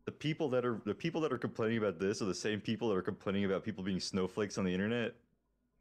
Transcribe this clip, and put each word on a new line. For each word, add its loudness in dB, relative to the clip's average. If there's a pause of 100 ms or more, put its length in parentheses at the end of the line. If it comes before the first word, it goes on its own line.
The -8
people -2
that 2
are, 0
the 0
people -2
that 0
are -2
complaining 0
about 2
this 2
are 0
the 0
same 0
people 0
that 4
are 2
complaining 0
about 2
people -4
being 0
snowflakes -2
on 0
the 2
internet. 0 (680)